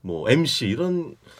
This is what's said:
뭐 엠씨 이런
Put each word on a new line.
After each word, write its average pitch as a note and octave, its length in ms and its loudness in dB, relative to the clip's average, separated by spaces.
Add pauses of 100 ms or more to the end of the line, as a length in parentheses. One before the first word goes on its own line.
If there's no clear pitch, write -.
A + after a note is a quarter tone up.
뭐 E2+ 280 -4
엠씨 C#3+ 380 2
이런 E3+ 480 -2 (240)